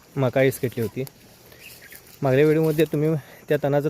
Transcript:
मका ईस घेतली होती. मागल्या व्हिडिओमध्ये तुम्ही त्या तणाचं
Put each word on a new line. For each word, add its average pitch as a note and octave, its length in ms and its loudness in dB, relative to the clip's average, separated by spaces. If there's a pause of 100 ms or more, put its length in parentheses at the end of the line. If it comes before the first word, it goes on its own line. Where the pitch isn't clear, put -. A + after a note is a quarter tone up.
(160)
मका C3 260 0
ईस C3+ 200 2
घेतली A#2+ 200 -6
होती. B2 220 -6 (1160)
मागल्या C#3 220 4
व्हिडिओमध्ये D#3 400 2
तुम्ही D#3 300 -2 (340)
त्या D3+ 160 0
तणाचं C#3+ 260 0